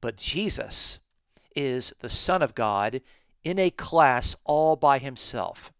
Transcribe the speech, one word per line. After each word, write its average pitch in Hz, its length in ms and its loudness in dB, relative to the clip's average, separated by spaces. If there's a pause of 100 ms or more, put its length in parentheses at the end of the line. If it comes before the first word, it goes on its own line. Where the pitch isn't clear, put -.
but 113 160 -6
Jesus - 800 -4 (560)
is 127 360 -2 (100)
the 120 80 -10
Son 180 340 0
of 131 100 -2
God 110 480 0 (420)
in 175 140 -4
a 185 140 2
class 135 640 2 (100)
all 156 300 4
by 139 240 4
himself. 123 800 -8